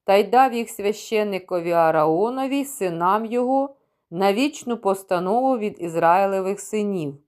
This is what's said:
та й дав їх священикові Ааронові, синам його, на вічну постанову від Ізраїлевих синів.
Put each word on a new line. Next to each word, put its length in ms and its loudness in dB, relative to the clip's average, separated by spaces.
та 100 2
й 100 6
дав 300 4
їх 160 -4
священикові 1000 -2
Ааронові, 920 2
синам 600 -2
його, 500 -2
на 220 2
вічну 440 -2
постанову 840 0
від 220 -6
Ізраїлевих 800 2
синів. 540 -4